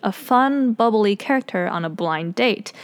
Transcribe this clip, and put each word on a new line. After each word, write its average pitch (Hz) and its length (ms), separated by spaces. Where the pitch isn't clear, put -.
a 196 80
fun, 262 640
bubbly 220 420
character 196 520
on 170 160
a 165 60
blind 165 460
date. 226 360